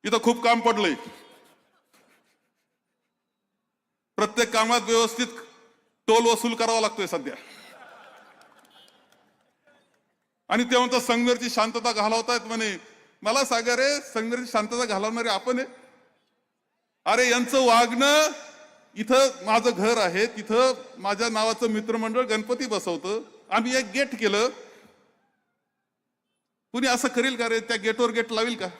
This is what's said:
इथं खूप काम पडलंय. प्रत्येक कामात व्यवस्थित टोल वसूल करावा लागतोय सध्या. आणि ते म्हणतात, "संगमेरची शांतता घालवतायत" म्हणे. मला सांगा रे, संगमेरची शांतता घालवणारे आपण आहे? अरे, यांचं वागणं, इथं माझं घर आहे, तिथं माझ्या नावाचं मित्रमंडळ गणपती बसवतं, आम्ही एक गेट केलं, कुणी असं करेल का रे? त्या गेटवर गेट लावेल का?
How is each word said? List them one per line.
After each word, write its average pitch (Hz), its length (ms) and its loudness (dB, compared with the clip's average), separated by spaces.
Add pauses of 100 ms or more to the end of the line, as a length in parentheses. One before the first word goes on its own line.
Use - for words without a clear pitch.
इथं 220 180 0
खूप 240 220 2
काम 233 160 4
पडलंय. 208 340 2 (3250)
प्रत्येक 220 340 0
कामात 226 300 2
व्यवस्थित 226 460 0 (800)
टोल 226 200 4
वसूल 226 280 0
करावा 226 260 0
लागतोय 208 260 -2
सध्या. 143 280 -6 (3250)
आणि 220 160 2
ते 247 140 2
म्हणतात, 247 220 2
"संगमेरची 240 500 0
शांतता 226 420 0
घालवतायत" 220 480 0
म्हणे. 220 400 -4 (420)
मला 254 220 2
सांगा 240 320 0
रे, 277 240 0
संगमेरची 240 520 -6
शांतता 226 320 -2
घालवणारे 220 440 -4
आपण 240 300 -2
आहे? 262 80 -4 (1400)
अरे, 240 260 4
यांचं 247 360 2
वागणं, 247 640 4 (640)
इथं 254 360 4 (160)
माझं 226 300 2
घर 220 220 2
आहे, 196 280 0
तिथं 233 460 0 (260)
माझ्या 202 300 -2
नावाचं 226 400 0
मित्रमंडळ 226 540 -2
गणपती 226 440 -2
बसवतं, 190 540 -4 (300)
आम्ही 233 260 0
एक 262 80 0
गेट 262 360 -4
केलं, 214 280 0 (2250)
कुणी 247 140 -2
असं 247 220 0
करेल 247 280 0
का 233 120 -4
रे? 226 120 0
त्या 226 160 -4
गेटवर 220 340 0
गेट 226 220 -4
लावेल 226 240 -2
का? 185 120 -8 (120)